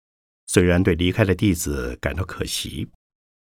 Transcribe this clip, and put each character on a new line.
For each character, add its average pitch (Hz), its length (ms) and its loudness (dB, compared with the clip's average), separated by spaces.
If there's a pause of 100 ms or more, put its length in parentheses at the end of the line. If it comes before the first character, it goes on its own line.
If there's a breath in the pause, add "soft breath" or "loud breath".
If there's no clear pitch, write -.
(460)
虽 - 160 2
然 87 220 4
对 92 100 4
离 90 200 0
开 113 100 2
的 95 100 2
弟 90 220 2
子 64 400 -4
感 69 180 -6
到 85 120 -4
可 - 200 -8
惜， - 460 -8 (600)